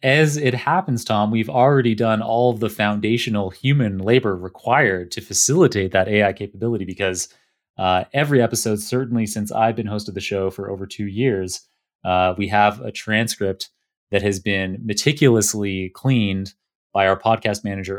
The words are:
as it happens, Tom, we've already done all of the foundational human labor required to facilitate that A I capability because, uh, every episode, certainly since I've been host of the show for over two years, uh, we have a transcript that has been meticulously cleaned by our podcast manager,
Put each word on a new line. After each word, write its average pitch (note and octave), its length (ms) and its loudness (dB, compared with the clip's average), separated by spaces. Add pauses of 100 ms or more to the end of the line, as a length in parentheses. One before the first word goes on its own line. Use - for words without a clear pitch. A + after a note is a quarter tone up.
as D3 340 4
it C#3 160 0
happens, C#3+ 540 -2
Tom, G#2 240 2
we've A2 180 0
already B2+ 460 4
done A2 260 2
all A#2 300 2
of A2 100 -4
the A2 80 -2
foundational G#2 800 -2
human B2 480 0
labor G#2 400 2
required F#2+ 760 -2
to G#2+ 100 -10
facilitate G#2 720 2
that F#2+ 160 2
A G#2 160 4
I G2 100 2
capability G2+ 500 -6
because, F#2 440 -4 (500)
uh, F#2 340 2
every C#3+ 300 4
episode, A2+ 380 -2
certainly A#2+ 440 -2
since G#2 260 -6
I've A2+ 240 0
been G#2+ 120 -6
host G#2 200 -6
of G2 80 -12
the F#2+ 60 -8
show F#2+ 300 -4
for G2 200 -10
over F#2+ 160 -8
two G#2 200 -10
years, G2+ 600 -2 (380)
uh, F#2 320 2
we G2+ 120 -2
have G#2 340 2
a A2 100 -10
transcript G#2+ 760 -4 (400)
that G2+ 100 0
has G2+ 180 0
been G2 460 -4
meticulously G#2+ 1120 0
cleaned G2+ 580 0 (400)
by G2 160 4
our G2 100 2
podcast A2 460 -2
manager, G2 340 -6